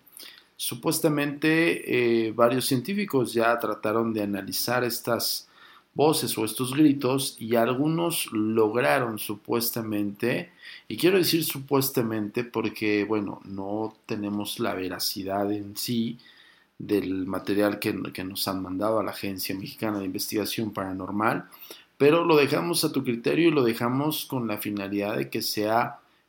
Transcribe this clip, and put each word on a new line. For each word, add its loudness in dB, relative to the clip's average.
Supuestamente, 2
eh, -2
varios 4
científicos 0
ya 4
trataron 0
de -2
analizar -2
estas -2
voces 2
o 0
estos -4
gritos 4
y 0
algunos 2
lograron 2
supuestamente, -2
y -8
quiero 4
decir 2
supuestamente 0
porque, 0
bueno, -2
no -6
tenemos -4
la -2
veracidad -2
en -6
sí -2
del -2
material 0
que, -2
que -8
nos -6
han -4
mandado -2
a 0
la -4
Agencia -6
Mexicana -6
de -6
Investigación -4
Paranormal, -2
pero 6
lo 6
dejamos 4
a 0
tu -2
criterio 2
y 6
lo 4
dejamos 0
con -2
la -4
finalidad -4
de -4
que -4
sea 0